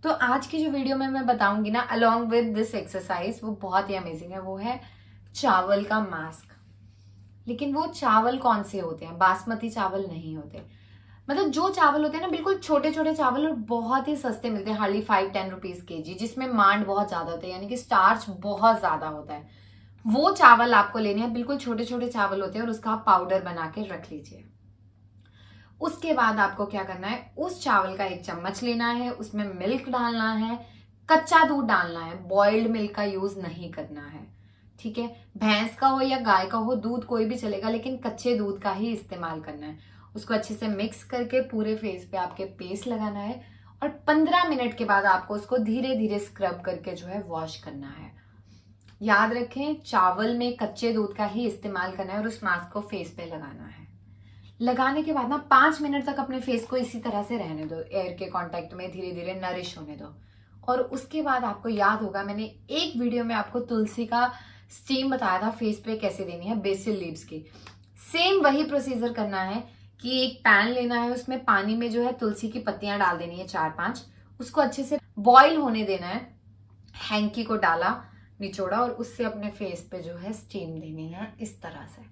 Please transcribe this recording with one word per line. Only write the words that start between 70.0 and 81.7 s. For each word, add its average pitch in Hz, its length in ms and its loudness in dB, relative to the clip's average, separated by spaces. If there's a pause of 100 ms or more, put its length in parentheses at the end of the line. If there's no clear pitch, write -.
कि 254 240 0
एक 254 140 -6
पैन 214 280 6
लेना 240 340 0
है, 240 100 0
उसमें 247 340 -6
पानी 208 300 2
में 233 160 -2
जो 233 120 0
है 247 100 0
तुलसी 220 360 -4
की 233 100 -6
पत्तियां 202 400 -4
डाल 180 180 2
देनी 170 220 -8
है 190 80 -10
चार 160 220 -2
पांच, 175 360 -6 (340)
उसको 294 220 0
अच्छे 277 220 2
से 285 160 -2 (200)
boil 262 380 10
होने 226 260 0
देना 185 240 -2
है, 220 280 -8 (760)
hanky 214 320 0
को 214 140 -2
डाला, 180 460 2 (380)
निचोड़ा 190 360 -2
और 240 140 2
उससे 233 320 -6
अपने 208 260 -4
face 185 420 -10
पे 185 80 -10
जो 170 160 -12
है 190 180 -10
steam 165 460 -10
देनी 160 300 -10
है 185 320 -12
इस - 200 -12
तरह 156 240 -14